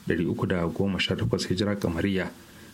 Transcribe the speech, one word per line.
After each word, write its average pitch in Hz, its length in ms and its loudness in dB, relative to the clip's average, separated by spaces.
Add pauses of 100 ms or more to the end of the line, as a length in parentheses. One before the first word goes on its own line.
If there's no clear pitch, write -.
ɗari 87 180 2
uku - 200 0
da 92 200 2
goma 95 320 0
sha - 160 0
takwas - 320 0
Hijira 101 300 2
Kamariya, 87 540 0 (440)